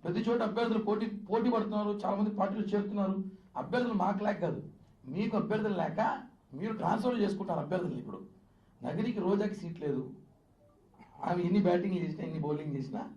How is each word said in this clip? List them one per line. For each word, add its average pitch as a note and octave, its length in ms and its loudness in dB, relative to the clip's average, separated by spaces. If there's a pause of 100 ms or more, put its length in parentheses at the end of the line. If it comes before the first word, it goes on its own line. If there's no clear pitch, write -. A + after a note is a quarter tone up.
ప్రతి F3+ 220 0
చోట A#3 220 4
అభ్యర్థులు A3 400 2
పోటీ, G#3+ 180 2 (240)
పోటీ A#3 240 2
పడుతున్నారు, G#3 380 0 (100)
చాలా G3 160 0
మంది G#3 220 2
పార్టీలు G3+ 320 0
చేరుతున్నారు. G3+ 440 2 (460)
అభ్యర్థులు A#3 400 0
మాకు G3 240 2
లేక G#3 180 2
కాదు, D3+ 160 0 (540)
మీకు A3 260 0
అభ్యర్థులు G#3+ 400 0
లేక D#3+ 200 0 (580)
మీరు G#3+ 240 -4
ట్రాన్స్ఫర్ A3+ 420 2
చేసుకుంటారు F3+ 400 0
అభ్యర్థులు. F3 380 -2
ఇప్పుడు - 180 -10 (680)
నగరికి G#3 420 -2
రోజాకి G3+ 340 2
సీట్ E3 240 -8
లేదు, B2+ 180 0 (1200)
ఆమె F3 200 2
ఎన్ని G3 200 6
బ్యాటింగ్ F3+ 360 4
చేసినా D#3 240 -4
ఎన్ని D#3+ 180 -4
బౌలింగ్ D3 320 -2
చేసినా G#2 240 -6 (160)